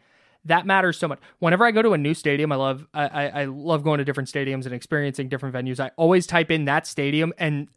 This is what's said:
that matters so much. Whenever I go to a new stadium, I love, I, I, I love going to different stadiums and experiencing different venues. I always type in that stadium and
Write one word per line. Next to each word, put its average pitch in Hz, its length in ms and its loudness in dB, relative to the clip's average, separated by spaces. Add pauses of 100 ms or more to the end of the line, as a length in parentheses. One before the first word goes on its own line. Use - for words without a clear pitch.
(460)
that 170 200 2
matters 190 320 2
so 170 100 -2
much. 143 120 -8 (200)
Whenever 180 260 4
I 233 60 4
go 220 100 2
to 220 120 4
a 160 40 4
new 147 160 0
stadium, 147 380 0
I 139 40 0
love, 135 380 -2
I, 147 140 0
I, 143 180 -4 (160)
I 139 40 -4
love 143 380 -2
going 151 140 2
to 139 80 -2
different 135 240 -4
stadiums 135 360 -4
and 123 80 -8
experiencing 139 540 -4
different 131 280 -6
venues. 127 260 -4
I 131 160 -6
always 175 300 4
type 170 240 0
in 156 140 0
that 143 220 0
stadium 151 500 -2
and 151 400 -4